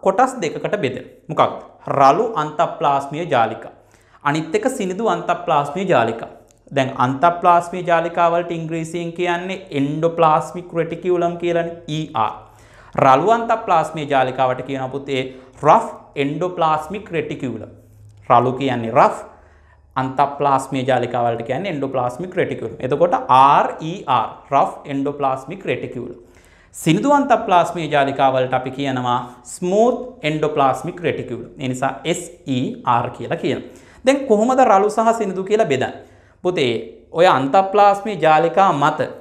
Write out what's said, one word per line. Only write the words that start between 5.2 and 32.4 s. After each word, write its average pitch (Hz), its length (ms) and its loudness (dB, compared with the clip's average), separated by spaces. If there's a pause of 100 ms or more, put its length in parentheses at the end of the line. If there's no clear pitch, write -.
ජාලිකා. 117 420 0 (460)
දැන් 131 140 0 (140)
අන්තප්ලාස්මීය 170 840 2
ජාලිකා 170 460 2
වලට 175 180 -2
ඉංග්‍රීසියෙන් 165 640 -6
කියන්නේ 180 580 -4
එන්ඩෝප්ලාස්මික් 160 1040 0
රෙටිකියුලම් 170 640 -2
කියලානේ, 170 400 -2 (120)
ඊ 156 260 -6
ආර්. 110 180 0 (720)
රළු 135 280 6
අන්තප්ලාස්මීය 196 840 0
ජාලිකාවට 127 480 0
කියනවා 131 260 -6
පුතේ 139 340 -4 (400)
රෆ් 185 240 6 (300)
එන්ඩෝප්ලාස්මික් 160 960 -4
රෙටිකියුලම්. 135 600 -6 (600)
රළු 123 220 6
කියන්නේ 123 400 -4
රෆ්, 160 240 4 (800)
අන්තප්ලාස්මීය 135 880 0
ජාලිකා 123 380 0
වලට 117 220 -2
කියන්නේ 170 260 -4
එන්ඩෝප්ලාස්මික් 135 640 -6
රෙටිකියුලම්. 131 420 -4
එතකොට 147 360 0 (140)
ආර් 135 380 6 (140)
ඊ 165 260 -8
ආර්, 117 220 0 (220)
රෆ් 156 220 2 (120)
එන්ඩෝප්ලාස්මික් 139 800 -4
රෙටිකියුලම්. 123 540 -6 (560)
සිනිඳු 208 380 2
අන්තප්ලාස්මීය 185 800 2
ජාලිකාවලට 135 640 2
අපි 131 160 -2
කියනවා 127 480 -2 (260)
ස්මූත් 214 520 0 (260)
එන්ඩෝප්ලාස්මික් 151 760 0
රෙටිකියුලම්. 123 580 -6
ඒ 131 100 -6
නිසා 131 240 -2 (120)
එස් 160 180 -4 (240)